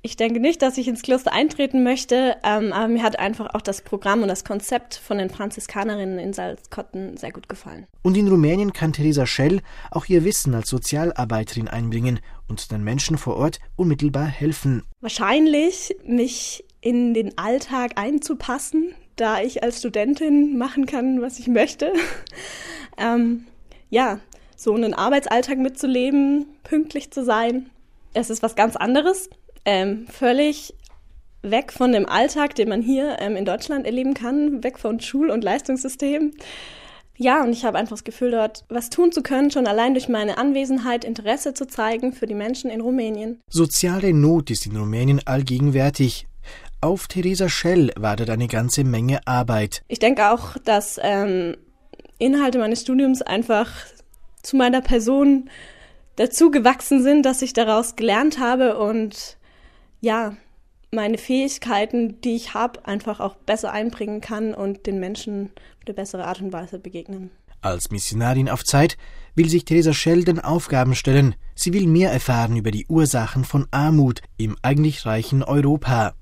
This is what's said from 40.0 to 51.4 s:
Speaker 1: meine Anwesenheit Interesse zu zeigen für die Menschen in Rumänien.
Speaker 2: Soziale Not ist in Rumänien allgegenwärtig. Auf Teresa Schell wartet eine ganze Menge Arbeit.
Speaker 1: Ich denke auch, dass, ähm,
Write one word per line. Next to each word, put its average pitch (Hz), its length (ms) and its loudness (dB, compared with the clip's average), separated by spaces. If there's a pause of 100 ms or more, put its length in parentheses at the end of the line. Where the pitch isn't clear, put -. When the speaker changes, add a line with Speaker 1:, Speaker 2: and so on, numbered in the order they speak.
Speaker 1:
meine 214 280 0
Anwesenheit 262 680 0
Interesse 233 480 -4
zu 269 120 -6
zeigen 240 480 -2
für 233 140 -6
die 214 80 -6
Menschen 240 340 -4
in 226 120 -6
Rumänien. 226 580 -4 (100)
Speaker 2:
Soziale 180 640 2
Not 151 380 4
ist - 140 -4
in 104 100 -6
Rumänien 117 500 2
allgegenwärtig. 135 1000 0 (540)
Auf 180 260 -2
Teresa 185 420 -2
Schell 170 460 2
wartet 107 340 -2
eine 117 180 -2
ganze 120 360 0
Menge 127 420 0
Arbeit. 117 600 0
Speaker 1:
Ich 240 120 -8
denke 220 320 4
auch, 233 320 -2
dass, 208 380 0
ähm, 190 540 0 (600)